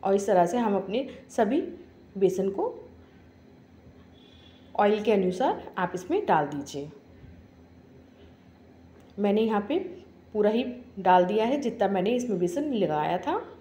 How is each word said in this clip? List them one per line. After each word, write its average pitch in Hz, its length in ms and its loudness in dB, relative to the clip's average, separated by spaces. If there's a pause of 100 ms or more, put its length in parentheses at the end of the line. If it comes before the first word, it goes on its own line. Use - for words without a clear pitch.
और 196 120 2
इस 202 120 0
तरह 180 200 6
से 240 120 -2
हम 214 180 0
अपने 208 320 -4 (200)
सभी 240 320 0 (560)
बेसन 190 340 2
को - 380 -6 (1900)
ऑयल 208 280 2
के 220 100 2
अनुसार 202 680 0
आप 180 160 -2
इसमें 359 320 -2
डाल 160 200 4
दीजिए। 143 440 -10 (2250)
मैंने 202 240 2
यहाँ 214 260 0
पे 311 100 0 (560)
पूरा 208 160 4
ही 233 140 0 (340)
डाल 180 260 6
दिया 208 200 0
है 277 160 0
जितना 220 280 -2
मैंने 196 220 0
इसमें 240 280 -2
बेसन 262 360 -2
लगाया 160 440 0
था। 392 420 -6